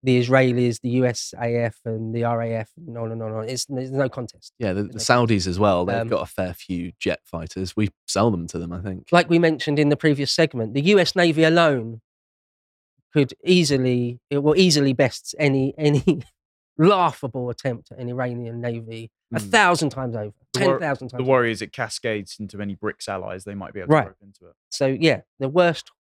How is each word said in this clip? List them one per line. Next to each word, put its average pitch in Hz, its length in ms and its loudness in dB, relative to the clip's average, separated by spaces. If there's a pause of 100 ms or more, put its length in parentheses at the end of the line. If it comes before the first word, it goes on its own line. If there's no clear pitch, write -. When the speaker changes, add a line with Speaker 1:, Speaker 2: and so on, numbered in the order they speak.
Speaker 1:
the 127 200 4
Israelis, 123 580 4
the 123 100 -4
U 127 140 2
S - 340 -2
A 117 180 -2
F 117 280 -2
and 113 300 -6
the 117 100 -2
R 117 160 0
A 117 140 -4
F, 110 240 -6
and 151 180 -16
on 113 160 -6
and 113 100 -8
on 110 100 -8
and 110 80 -6
on. 110 80 -8
It's, 127 180 -6
there's 131 240 -6
no 135 180 0
contest. - 500 -12
Speaker 2:
Yeah, 104 140 -2
the, 101 120 -2
Speaker 1:
There's 107 220 -8
Speaker 2:
the 123 80 4
Speaker 1:
no 120 120 4
Speaker 2:
Saudis 101 200 2
as 90 120 -2
well. 95 260 4
They've 101 120 -2
Speaker 1:
Um, 117 120 -4
Speaker 2:
got 117 140 -2
a - 40 -8
fair 92 280 -8
few 87 440 -8
jet 87 280 -4
fighters. 87 500 -8
We 107 140 0 (160)
sell 110 240 2
them 85 160 -4
to 87 120 -8
them, 85 140 -8
I 87 80 -10
think. 92 320 -10
Speaker 1:
Like 170 160 4
we 170 100 4
mentioned 156 400 0
in 147 120 4
the 143 80 0
previous 143 340 -2
segment, 120 400 -2
the 139 80 -2
U 196 180 4
S 175 160 2
Navy 165 300 2
alone 143 560 2 (1120)
could 143 220 2 (100)
easily, 127 760 2 (100)
it 143 80 0
will 151 180 4
easily 151 360 6
best - 460 0
any, 135 380 2
any 147 460 2 (260)
<laughs> - 300 -20
laughable 151 720 2
attempt 117 400 -8
at - 80 -18
an 123 100 -8
Iranian 120 520 -6
Navy 113 500 -8 (240)
a 117 40 -2
Speaker 2:
Mm. 101 120 -6
Speaker 1:
thousand 175 400 4
times 123 260 -8
over, 107 160 -8 (220)
Speaker 3:
The - 60 -2
wor-, 185 180 4
Speaker 1:
ten - 20 -6
thousand 139 280 -4
times 123 100 -12
Speaker 3:
the 127 60 -2
Speaker 1:
over. 127 60 0
Speaker 3:
worry 120 220 4
is 101 80 -6
it 107 100 -8
cascades 107 680 -6
into 101 220 -10
any 101 120 -6
brics - 360 -8
allies. 95 340 -8
They 101 100 -12
might 98 200 -12
be 101 60 -10
able 90 140 -10
Speaker 1:
Right. 139 100 2
Speaker 3:
to - 40 -10
rope 95 140 -20
into 98 240 -20
it. 85 80 -20 (160)
Speaker 1:
So, - 160 -2
yeah, 135 340 2 (180)
the 135 120 -4
worst 170 400 2 (120)